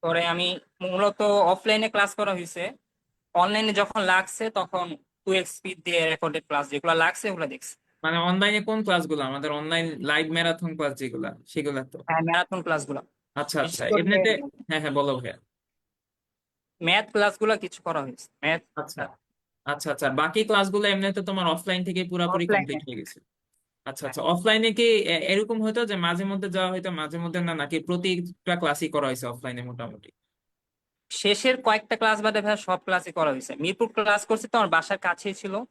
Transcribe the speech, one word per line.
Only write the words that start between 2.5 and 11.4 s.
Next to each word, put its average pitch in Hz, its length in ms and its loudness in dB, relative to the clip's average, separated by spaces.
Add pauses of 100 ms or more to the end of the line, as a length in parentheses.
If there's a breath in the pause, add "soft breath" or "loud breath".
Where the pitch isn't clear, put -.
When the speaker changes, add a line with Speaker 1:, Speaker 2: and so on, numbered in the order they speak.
Speaker 1:
অনলাইনে 208 380 4
যখন 202 280 2 (120)
লাগছে 190 380 0
তখন 180 360 -2 (380)
টু 190 80 -2
এক্স 185 240 0
স্পিড 185 280 -12
দিয়ে 175 240 2
রেকর্ডেড 160 380 -2
ক্লাস 143 240 0
যেগুলা 147 240 2
লাগছে 165 360 2
ওগুলা 165 160 -4
দেখছি। 131 280 -12 (280)
Speaker 2:
মানে 160 160 0
অনলাইনে 190 420 4
কোন 220 260 -2
ক্লাসগুলো? 160 360 2
আমাদের 139 300 -4
অনলাইন 160 340 0 (140)
লাইভ 151 320 2
ম্যারাথন 165 440 0
ক্লাস 147 180 -2
যেগুলা, 123 360 -6 (160)